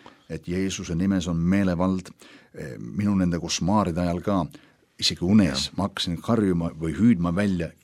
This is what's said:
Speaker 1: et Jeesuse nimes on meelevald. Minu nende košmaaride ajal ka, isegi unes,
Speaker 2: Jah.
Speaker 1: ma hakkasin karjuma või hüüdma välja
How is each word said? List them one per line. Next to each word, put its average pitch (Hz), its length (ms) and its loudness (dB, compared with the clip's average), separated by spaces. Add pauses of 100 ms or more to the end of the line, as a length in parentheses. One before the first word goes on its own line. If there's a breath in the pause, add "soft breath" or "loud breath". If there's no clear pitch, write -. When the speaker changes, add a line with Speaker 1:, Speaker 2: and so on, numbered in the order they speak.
(300 loud breath)
Speaker 1:
et 80 180 -10
Jeesuse 92 480 -4
nimes 92 320 0
on 82 100 -2
meelevald. 92 720 2 (680 loud breath)
Minu 98 360 -2
nende 87 240 2
košmaaride 87 640 0
ajal 87 220 0
ka, 101 140 0 (640 loud breath)
isegi - 260 -2
unes, 87 420 4
Speaker 2:
Jah. - 100 -18
Speaker 1:
ma 92 100 0
hakkasin 87 340 -6
karjuma 95 500 0
või 80 240 -6
hüüdma 87 400 4
välja 92 340 0 (140)